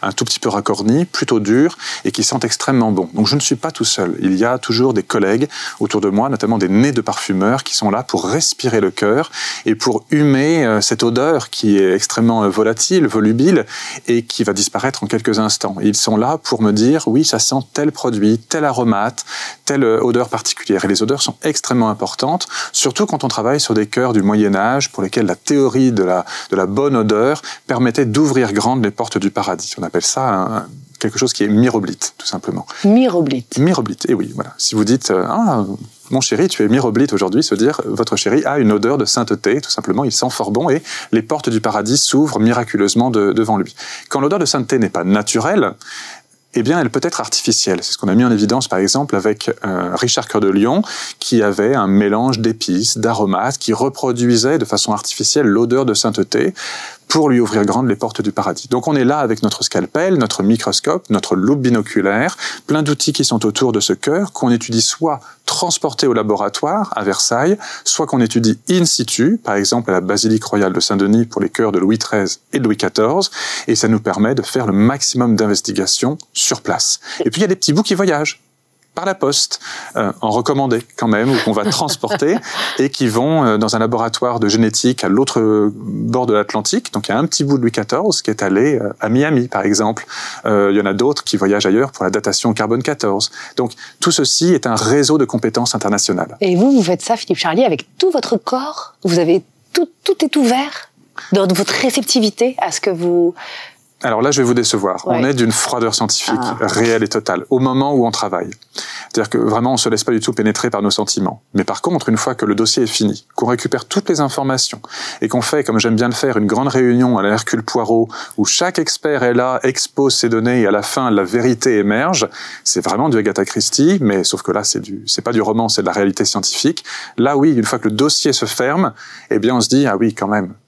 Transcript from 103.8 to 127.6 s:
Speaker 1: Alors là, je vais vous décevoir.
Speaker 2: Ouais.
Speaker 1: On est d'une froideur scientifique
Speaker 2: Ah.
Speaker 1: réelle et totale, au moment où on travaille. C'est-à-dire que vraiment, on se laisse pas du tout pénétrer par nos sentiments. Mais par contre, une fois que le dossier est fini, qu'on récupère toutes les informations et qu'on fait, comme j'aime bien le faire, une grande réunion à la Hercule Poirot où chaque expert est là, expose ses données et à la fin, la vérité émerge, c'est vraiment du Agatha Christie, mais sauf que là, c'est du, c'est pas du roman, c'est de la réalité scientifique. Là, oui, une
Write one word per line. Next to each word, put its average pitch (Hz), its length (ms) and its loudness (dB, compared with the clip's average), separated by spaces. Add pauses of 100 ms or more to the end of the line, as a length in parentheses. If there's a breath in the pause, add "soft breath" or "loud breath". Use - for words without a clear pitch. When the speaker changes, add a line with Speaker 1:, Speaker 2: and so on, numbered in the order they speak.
Speaker 1:
Alors 113 200 0
là, 139 100 2
je 139 100 2
vais 123 60 4
vous 123 60 4
décevoir. 101 540 0
Speaker 2:
Ouais. 123 120 0
Speaker 1:
On 120 60 2
est 143 80 0
d'une 117 180 2
froideur 113 420 -2
scientifique - 480 -2
Speaker 2:
Ah. 107 200 -4
Speaker 1:
réelle 113 420 2
et 101 60 0
totale, 98 400 -4
au 131 100 2
moment 135 340 2
où 123 120 4
on 113 60 0
travaille. 92 380 -4 (600 loud breath)
C'est-à-dire 110 200 0
que 127 80 0
vraiment, 117 340 2
on 120 40 0
se 117 120 0
laisse 110 160 0
pas 123 80 0
du 113 60 2
tout 110 140 -2
pénétrer 107 360 0
par 101 140 -2
nos 101 80 2
sentiments. - 500 -4 (140)
Mais 98 100 2
par - 160 -6
contre, 180 280 -2
une 110 60 2
fois 123 200 -2
que 113 100 -2
le 107 100 2
dossier 117 280 2
est 110 40 0
fini, 104 380 -2 (100)
qu'on 117 120 0
récupère 123 380 -2
toutes - 220 -4
les 160 140 0
informations 135 580 -2 (420 loud breath)
et 113 60 -2
qu'on 123 140 0
fait, 147 240 0
comme 113 140 0
j'aime 113 160 2
bien 120 120 2
le 120 60 -2
faire, 127 240 0
une 104 80 2
grande 113 220 0
réunion 123 500 4
à 95 60 2
la 101 60 2
Hercule 113 340 0
Poirot 113 440 0 (300 loud breath)
où 104 80 2
chaque 180 340 0
expert 151 440 -2
est 123 100 2
là, 127 300 2
expose 131 520 0
ses 120 140 0
données 117 320 2
et 104 60 4
à 98 40 4
la 104 120 2
fin, 131 280 -2
la 101 120 2
vérité 117 560 2
émerge, 113 500 0 (340 loud breath)
c'est - 220 -2
vraiment 117 240 0
du 117 80 2
Agatha 101 280 0
Christie, - 540 2
mais 101 240 2
sauf - 200 -4
que - 80 -4
là, 104 120 -2
c'est - 160 -2
du, 101 280 -10
c'est - 160 -4
pas 120 100 -2
du 113 80 2
roman, 110 280 0
c'est - 120 0
de 95 60 0
la 87 60 -2
réalité 98 300 0
scientifique. - 640 -2 (320 loud breath)
Là, 147 180 2
oui, 151 200 4
une 113 100 2